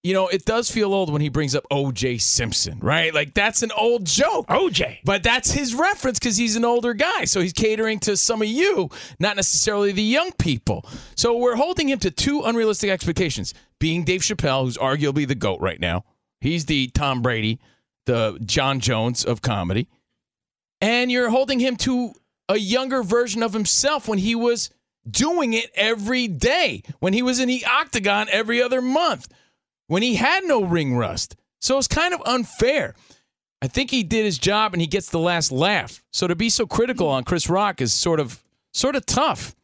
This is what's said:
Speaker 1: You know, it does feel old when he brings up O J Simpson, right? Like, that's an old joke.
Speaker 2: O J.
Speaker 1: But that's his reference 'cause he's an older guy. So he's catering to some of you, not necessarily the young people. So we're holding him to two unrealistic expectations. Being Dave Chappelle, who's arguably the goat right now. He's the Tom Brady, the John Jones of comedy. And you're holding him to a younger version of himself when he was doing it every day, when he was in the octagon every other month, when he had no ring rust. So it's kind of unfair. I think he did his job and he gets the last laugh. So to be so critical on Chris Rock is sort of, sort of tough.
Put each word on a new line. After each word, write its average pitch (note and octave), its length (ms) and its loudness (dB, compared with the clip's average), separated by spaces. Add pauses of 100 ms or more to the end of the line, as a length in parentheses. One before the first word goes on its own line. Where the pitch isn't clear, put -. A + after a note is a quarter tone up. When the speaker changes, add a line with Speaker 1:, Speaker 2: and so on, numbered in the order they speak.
Speaker 1:
You F3+ 80 0
know, F#3+ 160 2
it F#3 160 -2
does A3+ 260 0
feel G#3 220 0
old F#3+ 180 0
when D3 120 0
he D3+ 80 0
brings C#3 240 -2
up C#3+ 160 0
O C#3 200 0
J B2 280 -2
Simpson, - 600 -2
right? D#3+ 340 0
Like, D3 180 -2
that's G#3 300 0
an A3 100 -4
old A3+ 320 0
joke. D4 460 2
Speaker 2:
O F4 180 4
J. D3 340 -2
Speaker 1:
But G3 200 0
that's A#3 300 2
his B3+ 220 -2
reference D4+ 440 0
'cause A3+ 180 0
he's A3+ 200 0
an A#3 100 0
older A#3+ 260 2
guy. D#4+ 320 0
So - 160 0
he's F3 140 0
catering A3 460 0
to G#3 140 0
some A3 280 0
of G#3+ 60 0
you, C4+ 420 0 (280)
not G3+ 160 0
necessarily G3+ 580 0
the G3 100 -2
young C#4+ 300 2
people. A#2 520 -2 (320)
So A#3+ 220 2
we're A#3+ 180 2
holding D#4 320 0
him C4+ 120 0
to F#3 100 0
two C#4+ 320 -2
unrealistic A3 480 0
expectations. E3+ 640 -2 (260)
Being E3 240 0
Dave F3+ 160 0
Chappelle, C#3 440 0
who's B2 120 -2
arguably C#3+ 500 0
the C3 80 -2
goat G2 280 -2
right F2+ 180 -4
now. F2 240 -2 (380)
He's D#3 240 -2
the C#3 220 0
Tom C3+ 340 0
Brady, A2+ 360 0 (460)
the A2 400 0
John C3+ 360 0
Jones A#2 440 0
of A#2 160 -2
comedy. G2 480 -2 (920)
And A#3+ 300 0
you're B3 200 2
holding C4 300 2
him B3 160 0
to B3 360 -2 (360)
a G#3 100 2
younger B3 440 0
version A3+ 400 0
of A3 120 -2
himself C4 520 0
when G#3+ 120 0
he A3 160 0
was A#3 360 0 (400)
doing C#4 440 2
it A#3 200 -2
every A3+ 540 0
day, A3 540 0 (180)
when F#3 140 2
he A#3+ 80 2
was B3+ 180 0
in B3+ 80 2
the B3 160 0
octagon G#3+ 680 0
every A3+ 320 0
other B3 200 0
month, C4 460 0 (580)
when F3+ 160 0
he B3 140 0
had D#4+ 280 2
no C4+ 180 2
ring D#3+ 340 0
rust. - 400 -4 (240)
So C4+ 180 0
it's C4 100 0
kind F4 260 2
of - 120 -8
unfair. A#3+ 680 0 (680)
I C3+ 60 -4
think B3+ 220 -2
he B3+ 120 0
did G#3+ 220 0
his F3+ 140 -2
job G#3 360 0
and E3+ 60 0
he E3+ 60 2
gets F3+ 220 -2
the E3+ 100 -2
last E3+ 340 0
laugh. F3 580 0
So - 160 -2
to F3 100 0
be A3 140 0
so - 160 0
critical A3+ 420 0
on C3 160 0
Chris F3 240 -2
Rock G3 320 0
is A#2+ 120 0
sort D#3+ 280 0
of, B2 220 -6 (300)
sort C4+ 240 0
of - 100 -4
tough. - 580 0